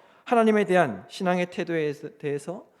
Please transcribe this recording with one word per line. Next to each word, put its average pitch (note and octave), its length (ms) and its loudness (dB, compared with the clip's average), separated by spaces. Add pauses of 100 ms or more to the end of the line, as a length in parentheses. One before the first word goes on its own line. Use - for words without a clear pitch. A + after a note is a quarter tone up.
(240)
하나님에 A3 400 4
대한 E3 440 2
신앙의 F3+ 420 -2
태도에 E3 420 -4 (260)
대해서 D3 460 -8 (160)